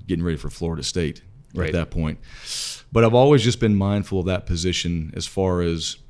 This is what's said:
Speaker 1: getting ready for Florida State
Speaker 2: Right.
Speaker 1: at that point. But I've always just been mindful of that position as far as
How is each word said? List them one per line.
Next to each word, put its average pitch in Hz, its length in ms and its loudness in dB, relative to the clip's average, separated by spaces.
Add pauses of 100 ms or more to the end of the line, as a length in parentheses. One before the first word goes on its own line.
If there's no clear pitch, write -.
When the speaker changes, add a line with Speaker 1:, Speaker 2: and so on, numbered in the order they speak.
Speaker 1:
getting 87 180 -2
ready 82 120 -2
for 69 140 -8
Florida 80 320 -6
State 80 400 -4 (320)
Speaker 2:
Right. 85 140 -4
Speaker 1:
at 76 40 -6
that 85 180 -2
point. 78 280 -4 (720)
But 113 120 4
I've 113 100 6
always 131 280 8
just 120 180 2
been 107 140 4
mindful 98 460 0
of 87 60 -2
that 92 200 -2
position 85 680 -2
as 87 120 -8
far 90 360 0
as 82 340 -2 (140)